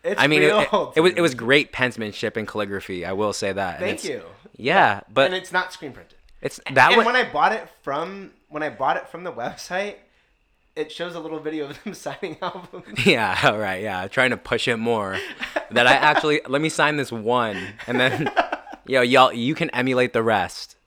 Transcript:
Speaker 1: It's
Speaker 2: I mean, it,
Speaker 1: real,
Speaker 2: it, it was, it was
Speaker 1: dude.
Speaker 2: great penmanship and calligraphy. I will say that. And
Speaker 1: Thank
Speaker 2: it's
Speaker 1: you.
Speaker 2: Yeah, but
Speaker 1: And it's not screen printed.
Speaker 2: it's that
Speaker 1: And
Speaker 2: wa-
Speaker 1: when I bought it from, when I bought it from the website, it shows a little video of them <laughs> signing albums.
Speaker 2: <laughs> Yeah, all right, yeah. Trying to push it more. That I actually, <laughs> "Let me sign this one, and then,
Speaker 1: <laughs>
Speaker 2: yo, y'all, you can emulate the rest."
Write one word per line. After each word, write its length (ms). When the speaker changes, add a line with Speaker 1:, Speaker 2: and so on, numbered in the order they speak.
Speaker 1:
It's 140
Speaker 2:
I 80
mean, 140
it, 60
Speaker 1:
real, 460
Speaker 2:
it, 40
it 40
was, 160
it 40
was 100
Speaker 1:
dude. 80
Speaker 2:
great 340
penmanship 640
and 100
calligraphy. 580
I 60
will 220
say 180
that. 240
And 100
Speaker 1:
Thank 100
Speaker 2:
it's 100
Speaker 1:
you. 180
Speaker 2:
Yeah, 460
but 140
Speaker 1:
And 80
it's 160
not 220
screen 180
printed. 260
Speaker 2:
it's 180
that 220
Speaker 1:
And 60
Speaker 2:
wa- 60
Speaker 1:
when 120
I 120
bought 220
it 180
from, 480
when 140
I 60
bought 280
it 120
from 160
the 80
website, 640
it 140
shows 240
a 40
little 200
video 300
of 140
them 100
<laughs> 120
signing 360
albums. 580
Speaker 2:
<laughs> 60
Yeah, 380
all 160
right, 240
yeah. 240
Trying 240
to 60
push 320
it 80
more. 400
That 160
I 60
actually, 500
<laughs> 40
"Let 140
me 80
sign 280
this 140
one, 460
and 120
then, 300
Speaker 1:
<laughs> 280
Speaker 2:
yo, 140
y'all, 300
you 240
can 140
emulate 440
the 100
rest." 520